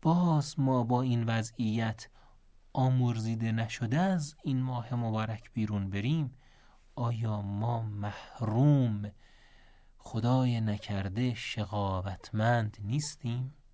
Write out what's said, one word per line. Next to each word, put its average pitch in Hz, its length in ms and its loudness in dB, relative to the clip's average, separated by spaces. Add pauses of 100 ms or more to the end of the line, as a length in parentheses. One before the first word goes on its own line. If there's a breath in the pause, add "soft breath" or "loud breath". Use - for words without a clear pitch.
باز 165 580 2
ما 131 240 4
با 123 180 2
این 120 220 2
وضعیت 113 840 -2 (680 soft breath)
آمرزیده 113 760 2
نشده 113 480 0
از 180 440 0
این 131 180 0
ماه 127 340 -4
مبارک 110 580 -2
بیرون 104 360 0
بریم، 123 480 -2 (580 soft breath)
آیا 113 460 -2
ما 107 400 -2
محروم، 110 1300 0 (840 soft breath)
خدای 120 640 0
نکرده 104 720 -2
شقاوتمند 107 1500 -2
نیستیم؟ 127 720 -4 (200)